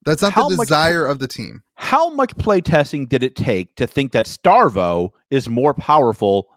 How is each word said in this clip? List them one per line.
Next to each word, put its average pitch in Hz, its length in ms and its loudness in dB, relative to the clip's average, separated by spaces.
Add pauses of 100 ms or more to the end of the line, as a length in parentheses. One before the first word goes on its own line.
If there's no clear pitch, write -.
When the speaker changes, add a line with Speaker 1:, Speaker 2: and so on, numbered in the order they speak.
Speaker 1:
That's 151 160 -2
not 202 120 0
Speaker 2:
how 233 160 2
Speaker 1:
the 285 80 -2
Speaker 2:
much 233 120 -2
Speaker 1:
desire 160 380 2
of 135 140 -4
the 131 80 -6
team. - 340 -14 (140)
Speaker 2:
How 330 340 0
much 277 260 -4
playtesting 151 720 0
did 135 140 0
it 131 140 -4
take 92 400 -4
to 123 100 -4
think 135 260 -4
that - 140 0
Starvo 95 840 2 (200)
is 131 180 -2
more 127 260 0
powerful 110 840 0